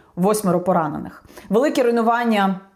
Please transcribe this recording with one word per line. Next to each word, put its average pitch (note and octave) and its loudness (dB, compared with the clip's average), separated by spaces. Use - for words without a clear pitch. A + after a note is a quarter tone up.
восьмеро F3+ 0
поранених. E3 -4
Великі C4 2
руйнування, A3+ 0